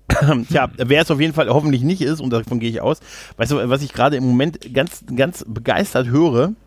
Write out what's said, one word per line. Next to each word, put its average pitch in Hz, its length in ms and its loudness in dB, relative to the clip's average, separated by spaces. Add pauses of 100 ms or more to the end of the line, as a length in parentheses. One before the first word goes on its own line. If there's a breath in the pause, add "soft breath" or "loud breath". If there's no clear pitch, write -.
<clears throat> 139 400 2
Tja, 139 280 2
wer 135 260 2
es - 80 0
auf 143 100 2
jeden 156 140 0
Fall 147 140 0
hoffentlich 135 340 2
nicht 180 180 0
ist, 151 200 -2
und 127 100 -4
davon 113 300 -2
gehe 117 100 -4
ich 113 100 -6
aus, 143 200 -2 (360 loud breath)
weißt 120 160 -2
du, 139 160 0
was 139 140 0
ich 139 100 -10
gerade 139 240 2
im 127 80 -2
Moment 127 480 0
ganz, 131 320 -2 (100)
ganz 143 320 -2
begeistert 120 600 -2
höre 143 440 2 (140)